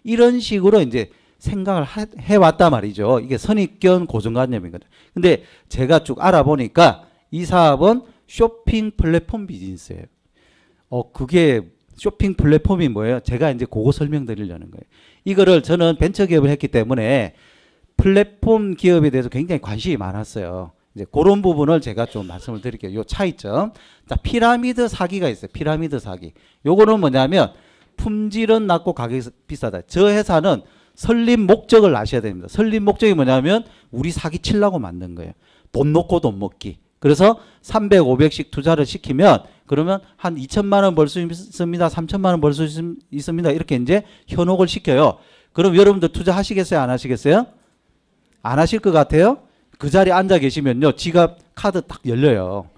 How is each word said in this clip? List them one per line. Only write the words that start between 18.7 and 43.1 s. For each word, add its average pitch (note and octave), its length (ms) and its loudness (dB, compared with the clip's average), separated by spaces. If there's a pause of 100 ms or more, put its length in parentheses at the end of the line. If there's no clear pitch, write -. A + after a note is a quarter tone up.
기업에 E3+ 340 4
대해서 B2 200 -4
굉장히 D#3 320 -6
관심이 A2 360 -6
많았어요. F#2 720 -10 (240)
이제 G2+ 160 -12
그런 G3 300 2
부분을 D#3 400 2
제가 A2+ 240 -6
좀 G2+ 220 -10
말씀을 F#2 340 -12
드릴게요. A2 380 -10
요 G#2+ 40 -8
차이점. F3 680 -6 (360)
자, - 80 -8
피라미드 A#3+ 720 0
사기가 F3+ 420 -4
있어요. G#2 240 -10
피라미드 D#3 460 -4
사기. F2+ 340 -16 (320)
요거는 G#3 340 4
뭐냐면 C3+ 540 2 (440)
품질은 G#3+ 720 -2
낮고 E3+ 260 -2
가격이 A#2+ 360 -6 (180)
비싸다. G#2+ 400 -8
저 F#3+ 220 2
회사는 F#3 520 0 (340)
설립 A#3 460 0
목적을 G3+ 540 4
아셔야 A2+ 260 -2
됩니다. F#2 280 -10
설립 A3 340 -2
목적이 G#3 300 2
뭐냐면 C#3+ 500 0 (280)
우리 C3+ 200 -6
사기 E3 280 -8
치려고 G3+ 400 -2
만든 F2+ 360 -12
거예요. E2+ 160 -16 (400)
돈 C#3 220 0
놓고 E3+ 280 0
돈 G2+ 180 -4
먹기. G2 380 -12 (220)
그래서 F#3+ 400 4 (220)
삼백, G3+ 460 2
오백씩 C#3+ 440 0
투자를 D3+ 340 0
시키면 E3+ 580 2 (240)
그러면 E3+ 320 -2 (160)
한 E3+ 220 -8
이천만 G3+ 460 0
원 F#3 120 2
벌 D3+ 140 4
수 F3+ 120 -8
있습니다. E3+ 680 -4
삼천만 F#3 440 -4
원 E3 80 -2
벌 D3 120 2
수 D3+ 100 -4
있음-, D#3+ 320 -8 (160)